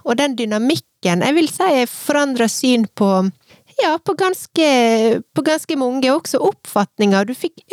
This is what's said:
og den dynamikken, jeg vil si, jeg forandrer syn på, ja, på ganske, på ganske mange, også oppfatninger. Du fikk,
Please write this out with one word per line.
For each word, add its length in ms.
og 120
den 200
dynamikken, 880
jeg 80
vil 160
si, 240
jeg 160
forandrer 600
syn 440
på, 140
ja, 160
på 160
ganske, 540
på 80
ganske 340
mange, 360
også 260
oppfatninger. 880
Du 80
fikk, 380